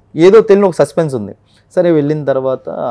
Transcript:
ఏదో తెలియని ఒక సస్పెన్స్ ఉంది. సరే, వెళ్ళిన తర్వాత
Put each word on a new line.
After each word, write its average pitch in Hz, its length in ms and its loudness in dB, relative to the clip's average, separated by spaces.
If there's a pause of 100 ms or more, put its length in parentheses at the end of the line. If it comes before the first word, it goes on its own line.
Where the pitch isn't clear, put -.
(160)
ఏదో 196 260 4
తెలియని 202 260 2
ఒక 170 60 -4
సస్పెన్స్ 147 420 -2
ఉంది. 101 200 -10 (400)
సరే, 175 160 0
వెళ్ళిన 151 340 -2
తర్వాత 131 440 -4 (220)